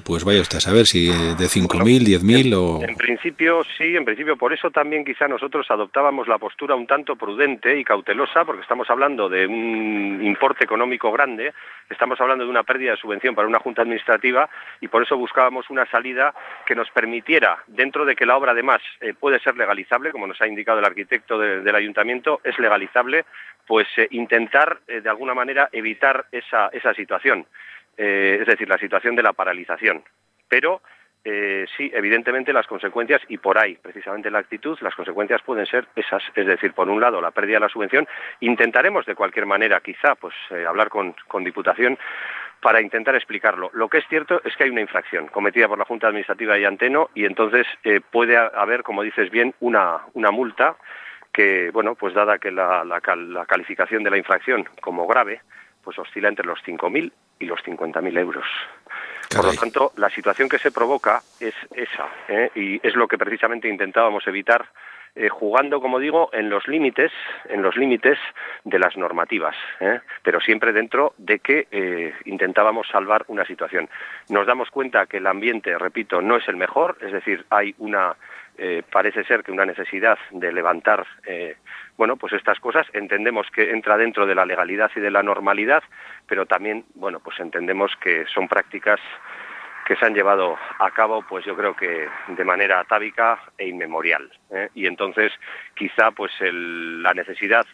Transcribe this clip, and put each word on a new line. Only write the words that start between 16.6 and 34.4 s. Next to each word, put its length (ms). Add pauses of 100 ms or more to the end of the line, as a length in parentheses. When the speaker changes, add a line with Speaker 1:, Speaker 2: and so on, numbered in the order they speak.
Speaker 2:
que 80
nos 160
permitiera, 760
dentro 360
de 100
que 120
la 100
obra 160
además, 300 (180)
eh, 180
puede 220
ser 160
legalizable, 560
como 160
nos 140
ha 60
indicado 320
el 60
arquitecto 540
de, 220
del 140
ayuntamiento, 680
es 160
legalizable, 640 (420)
pues, 300
eh, 160
intentar, 720
eh, 140
de 100
alguna 240
manera 380
evitar 580
esa, 440
esa 200
situación, 540 (480)
eh, 460
es 60
decir, 200
la 100
situación 380
de 80
la 80
paralización. 720 (460)
Pero, 320 (420)
eh, 420 (120)
sí, 160
evidentemente 580
las 160
consecuencias, 600
y 80
por 200
ahí 240
precisamente 480
la 100
actitud, 420